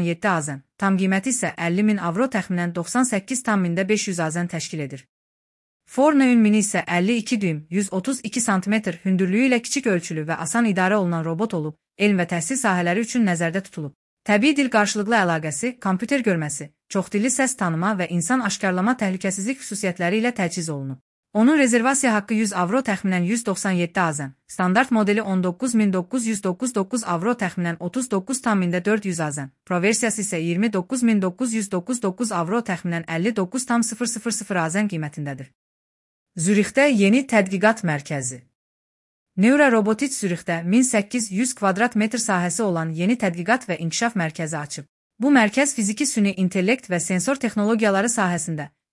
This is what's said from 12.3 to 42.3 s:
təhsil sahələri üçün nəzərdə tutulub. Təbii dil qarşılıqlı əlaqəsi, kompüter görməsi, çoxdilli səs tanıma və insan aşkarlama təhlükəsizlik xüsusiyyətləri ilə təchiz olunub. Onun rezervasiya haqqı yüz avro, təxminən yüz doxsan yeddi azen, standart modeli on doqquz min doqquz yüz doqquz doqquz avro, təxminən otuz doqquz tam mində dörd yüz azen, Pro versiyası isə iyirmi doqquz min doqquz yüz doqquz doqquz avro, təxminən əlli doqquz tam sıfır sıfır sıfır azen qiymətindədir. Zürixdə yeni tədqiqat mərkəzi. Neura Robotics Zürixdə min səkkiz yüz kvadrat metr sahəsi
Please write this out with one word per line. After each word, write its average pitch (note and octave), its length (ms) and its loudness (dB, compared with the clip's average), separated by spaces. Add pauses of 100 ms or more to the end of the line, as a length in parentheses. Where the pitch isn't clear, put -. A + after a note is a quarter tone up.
təhsil F3 300 -4
sahələri F3+ 420 0
üçün A3+ 240 0
nəzərdə E3+ 380 -2
tutulub. D3 260 -10 (320)
Təbii A3+ 320 4
dil C4+ 140 2
qarşılıqlı G#3 540 2
əlaqəsi, E3 560 -2
kompüter A3+ 440 0
görməsi, D#3 460 -2 (180)
çoxdilli G3+ 420 0
səs C4 300 0
tanıma F3 400 0
və E3+ 80 -2
insan F3 320 0
aşkarlama G3 600 0
təhlükəsizlik G3 580 -4
xüsusiyyətləri F#3+ 640 -2
ilə A#3+ 100 0
təchiz E3+ 380 -4
olunub. C3+ 320 -8 (340)
Onun C4+ 220 6
rezervasiya B3+ 560 2
haqqı G#3 200 0
yüz G#3+ 180 2
avro, F#3 280 0
təxminən F#3 480 0
yüz A#3 180 0
doxsan G3 300 -2
yeddi F3 240 0
azen, D3 300 -2 (180)
standart G3 420 2
modeli G#3+ 320 2
on F#3+ 220 0
doqquz G#3 300 -2
min G#3+ 180 4
doqquz F#3 340 -2
yüz G#3+ 180 -2
doqquz G3 300 -4
doqquz G#3+ 300 -2
avro, F3+ 280 -2
təxminən F3 460 -4
otuz C4 320 -4
doqquz G3+ 320 -2
tam G3+ 200 2
mində F3+ 220 0
dörd G#3 200 0
yüz F3 160 -4
azen, D3 300 -6 (140)
Pro F3+ 180 -2
versiyası G#3+ 400 0
isə F#3+ 180 -4
iyirmi F3 320 0
doqquz G#3 300 -2
min A3 200 4
doqquz F#3+ 320 -2
yüz G#3 180 -2
doqquz F#3+ 300 -4
doqquz G#3 300 -2
avro, F3+ 280 0
təxminən E3+ 440 -4
əlli F3 320 -2
doqquz G3 300 -2
tam A#3 160 2
sıfır A#3 240 -4
sıfır A#3 240 -6
sıfır G#3 260 -4
azen F3+ 320 0
qiymətindədir. D3 640 -8 (880)
Zürixdə G3+ 500 4
yeni G#3+ 380 6
tədqiqat G#3 580 2
mərkəzi. C#3 560 -4 (960)
Neura C4+ 360 6
Robotics A3 500 0
Zürixdə E3+ 420 -2
min A#3+ 240 4
səkkiz A3 440 0
yüz B3 220 0
kvadrat G#3 420 0
metr A3 320 0
sahəsi F3+ 340 0